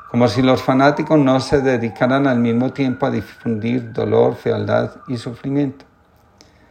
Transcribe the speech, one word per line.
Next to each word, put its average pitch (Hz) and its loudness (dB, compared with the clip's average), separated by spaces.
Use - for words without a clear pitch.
como 123 4
si 110 0
los 127 2
fanáticos 147 2
no 131 2
se 139 0
dedicaran 131 0
al 123 0
mismo 120 0
tiempo 131 -2
a 127 0
difundir 117 -4
dolor, 117 2
fealdad 113 -2
y 131 -6
sufrimiento? 135 -6